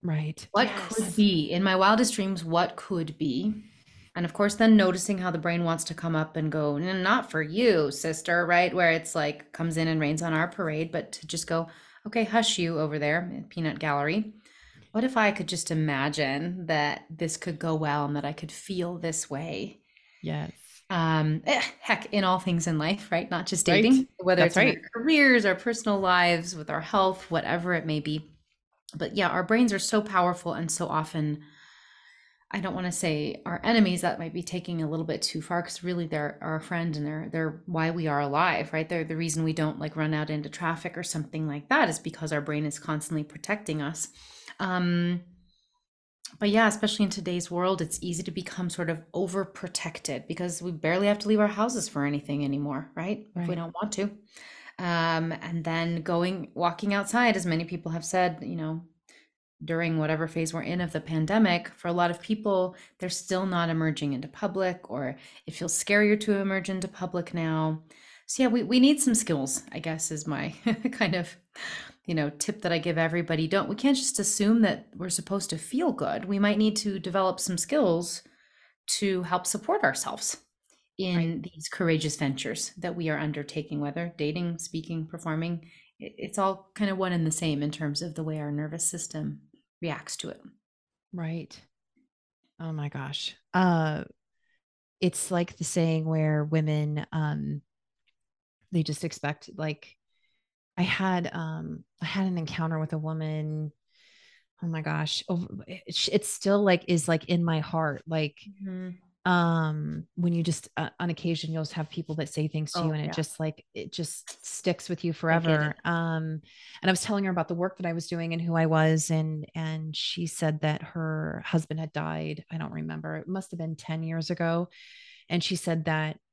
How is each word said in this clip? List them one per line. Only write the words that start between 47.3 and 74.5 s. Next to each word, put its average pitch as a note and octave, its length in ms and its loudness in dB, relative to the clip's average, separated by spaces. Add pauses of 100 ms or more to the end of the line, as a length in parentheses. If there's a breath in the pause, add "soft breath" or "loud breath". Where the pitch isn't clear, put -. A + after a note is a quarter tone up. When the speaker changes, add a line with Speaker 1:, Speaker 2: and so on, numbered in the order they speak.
Speaker 2:
world, F3+ 300 0
it's D#3+ 200 -4
easy F3+ 220 -4
to F3 80 -6
become F3+ 380 -6
sort E3+ 200 -4
of D#3+ 140 -4 (100)
overprotected F3+ 1120 -6
because E3+ 360 -4
we F3+ 100 -4
barely E3+ 360 2
have G#3 120 2
to G#3 80 -4
leave G#3+ 140 6
our G#3 60 6
houses G#3+ 420 0
for C#3+ 160 0
anything C#3+ 400 -2
anymore, C#3 500 -2
right? F3 400 -4
If - 0 -
we F3 140 -4
Speaker 1:
Right. F3+ 60 0
Speaker 2:
don't E3 200 -8
want G#3 180 -4
to. G3 100 -2 (760 loud breath)
Um, E3 540 2
and E3 320 -6
then E3 380 -2
going, F3 500 0
walking F#3 400 0
outside, G#3+ 420 2
as F3+ 100 -2
many E3 200 0
people E3 260 -6
have E3 140 -4
said, F3+ 360 2
you - 140 -6
know, D#3+ 300 -4 (800 soft breath)
during E3 340 0
whatever D#3 300 2
phase D#3+ 260 -2
we're E3 100 -4
in F3 180 -2
of E3+ 100 -2
the D#3 80 -2
pandemic, E3+ 720 2
for - 180 -10
a E3+ 60 0
lot F3 180 4
of E3+ 100 -6
people, G3 540 0 (240 loud breath)
they're F3+ 100 -6
still F#3 360 -2
not E3+ 240 2
emerging D#3+ 420 0
into C3 160 -4
public, F#3 640 -4
or C3+ 240 -4 (320 loud breath)
it D#3+ 60 -12
feels - 280 -2
scarier G#3 380 6
to G#3 140 0
emerge G3 360 0
into F#3 200 -4
public F3 440 -6
now. D#3+ 480 0 (460 loud breath)
So - 160 0
yeah, B3 60 4
we, A3+ 140 2
we B3 180 4
need C#4+ 200 8
some A#3+ 140 4
skills, C#3 560 0
I D#3 80 -8
guess, D#3+ 320 -4
is D3+ 160 -6
my D3 220 -2 (160)
<laughs> A#3 260 0
kind F#3 240 0
of, F3 180 -4 (720 loud breath)
you F3 80 -2
know, D3+ 180 2
tip G#3 320 -4
that E3+ 100 0
I E3+ 60 2
give E3 180 0
everybody. E3 500 2
Don't, F#3+ 220 2
we G3+ 60 -2
can't C4 220 4
just - 220 -2
assume G#3+ 440 4